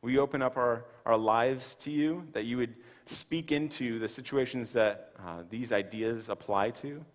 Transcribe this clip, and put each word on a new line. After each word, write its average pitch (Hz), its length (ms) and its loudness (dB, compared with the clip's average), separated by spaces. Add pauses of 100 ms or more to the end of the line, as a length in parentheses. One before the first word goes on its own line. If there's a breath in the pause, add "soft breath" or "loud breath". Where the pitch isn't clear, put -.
We 123 160 0
open 139 240 2
up 131 160 0
our, 120 280 2 (200 loud breath)
our 113 120 6
lives 117 640 2
to 147 100 -6
you, 156 420 0
that 110 120 -2
you 120 120 -2
would 117 180 -2 (300 loud breath)
speak - 460 -4
into 147 480 0
the 110 100 -2
situations 127 640 -2
that, 107 380 2 (120)
uh, 85 260 -10
these 117 220 -4
ideas 110 580 0
apply 101 420 2
to. 143 440 -12